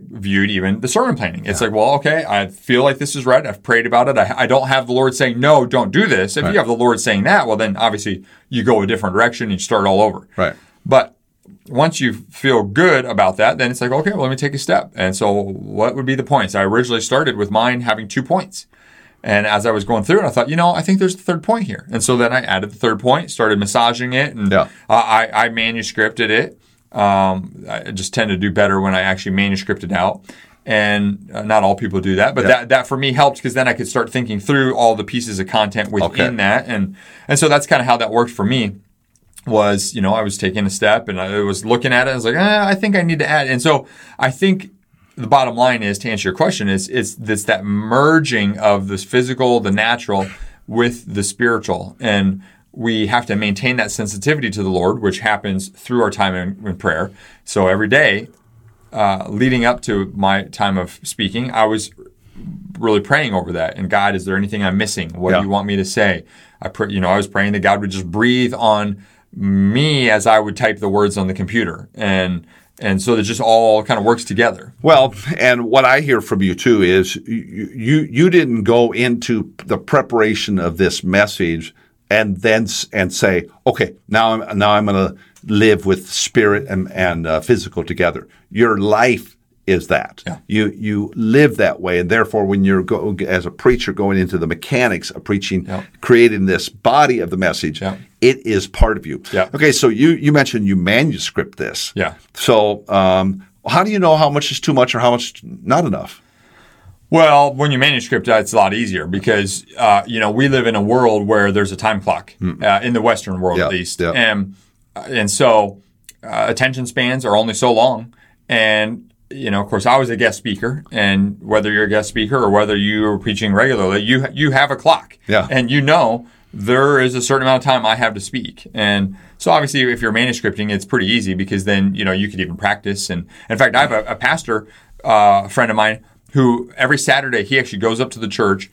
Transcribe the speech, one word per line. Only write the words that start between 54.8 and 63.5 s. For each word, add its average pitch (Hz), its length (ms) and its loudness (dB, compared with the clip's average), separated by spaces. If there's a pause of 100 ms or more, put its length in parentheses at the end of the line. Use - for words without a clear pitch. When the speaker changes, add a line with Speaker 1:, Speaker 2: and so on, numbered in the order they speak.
Speaker 1:
which 95 160 -2
happens 101 520 -2
through 120 320 -4
our 104 80 0
time 98 260 -2
in, 92 300 -8
in 92 100 -6
prayer. 87 340 -2 (340)
So 98 220 2
every 101 220 2
day, 117 400 2 (640)
uh, 98 360 0
leading 120 360 0
up 120 180 0
to 98 320 -4
my 98 300 0
time 98 340 -2
of - 240 -8
speaking, 117 480 -6
I 113 140 0
was 110 260 -2 (880)
really 110 220 2
praying 135 340 -2
over 90 180 -4